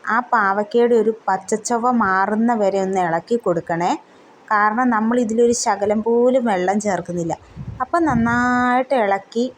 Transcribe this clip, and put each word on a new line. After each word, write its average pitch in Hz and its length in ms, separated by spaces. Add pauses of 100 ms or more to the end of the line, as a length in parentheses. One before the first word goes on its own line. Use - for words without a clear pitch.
(160)
ആ - 20 (160)
പാവയ്ക്കയുടെ 214 680
ഒരു 214 100 (160)
പച്ചച്ചൊവ 220 640 (100)
മാറുന്ന 208 500 (100)
വരെ 196 240
ഒന്ന് 190 220
ഇളക്കി 175 380
കൊടുക്കണേ. 175 460 (600)
കാരണം 214 340 (100)
നമ്മൾ 220 280
ഇതിലൊരു 233 400
ശകലം 208 440
പോലും 240 440
വെള്ളം 190 340
ചേർക്കുന്നില്ല. 175 480 (520)
അപ്പം 339 240
നന്നായിട്ട് 247 840 (120)
ഇളക്കി 196 400 (120)